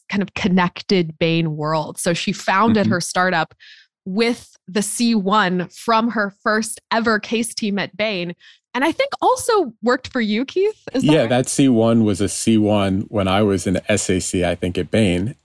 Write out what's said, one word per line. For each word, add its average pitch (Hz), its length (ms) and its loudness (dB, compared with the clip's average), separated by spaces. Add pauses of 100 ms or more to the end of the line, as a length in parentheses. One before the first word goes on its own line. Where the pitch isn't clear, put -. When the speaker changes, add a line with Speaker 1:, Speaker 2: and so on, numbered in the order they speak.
Speaker 1:
kind 202 140 -2
of 196 100 -10
connected 180 880 0
Bain 165 380 0
world. 156 400 -4
So 180 160 -2
she 180 200 -4
founded 214 520 2
Speaker 2:
Mm-hmm. 220 80 0
Speaker 1:
her 175 80 -2
startup 180 520 -2 (520)
with 226 500 -2 (120)
the 190 140 -2
C 233 340 0
one 185 540 0
from 226 420 -2
her 202 220 -4 (100)
first 220 360 -2 (120)
ever 220 280 0
case 233 340 -4
team 202 260 -4
at 170 180 -6
Bain. 180 360 -4 (400)
And 247 100 -2
I 320 80 2
think 539 200 -2 (100)
also 427 600 0
worked 240 300 -2
for 254 80 -4
you, 214 240 0
Keith. 392 380 -2 (120)
Is 262 100 -2
that 147 80 2
Speaker 3:
Yeah, 156 100 6
Speaker 1:
right? 117 80 0
Speaker 3:
that 123 200 0
C 139 200 2
one 113 340 4
was 101 180 0
a 98 80 0
C - 280 2
one 101 500 2
when 98 200 -2
I 95 140 2
was 98 260 0
an 95 120 0 (100)
S 104 200 0
A 92 100 2
C, 90 260 -2
I 87 100 0
think, 90 220 -4
at 87 140 -4
Bain. 104 540 0